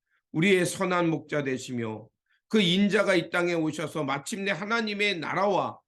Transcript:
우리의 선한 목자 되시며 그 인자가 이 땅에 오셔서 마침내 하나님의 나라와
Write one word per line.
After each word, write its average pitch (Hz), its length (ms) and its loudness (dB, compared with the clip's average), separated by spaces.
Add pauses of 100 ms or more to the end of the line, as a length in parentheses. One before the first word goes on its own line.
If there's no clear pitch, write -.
(320)
우리의 180 340 2
선한 180 440 0
목자 147 340 -2
되시며 117 640 -6 (400)
그 220 140 4
인자가 190 540 4
이 175 140 0
땅에 175 240 0
오셔서 156 500 -2
마침내 143 480 -4
하나님의 208 680 -2
나라와 151 680 0